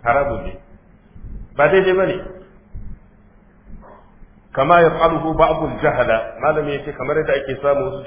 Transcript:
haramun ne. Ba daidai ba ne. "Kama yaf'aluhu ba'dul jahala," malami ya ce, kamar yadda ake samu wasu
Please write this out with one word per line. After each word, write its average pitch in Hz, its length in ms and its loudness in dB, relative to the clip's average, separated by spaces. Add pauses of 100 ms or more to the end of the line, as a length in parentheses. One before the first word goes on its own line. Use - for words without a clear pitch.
haramun 139 400 0
ne. - 80 -8 (1040)
Ba 147 120 6
daidai 190 280 4
ba 190 100 2
ne. - 100 -4 (2500)
"Kama 156 280 4
yaf'aluhu 160 520 2
ba'dul 156 440 0
jahala," 123 640 0
malami 151 320 0
ya 139 80 -6
ce, 147 100 -10
kamar 135 240 -4
yadda 151 180 -2
ake 135 280 -4
samu 139 240 2
wasu 117 200 -8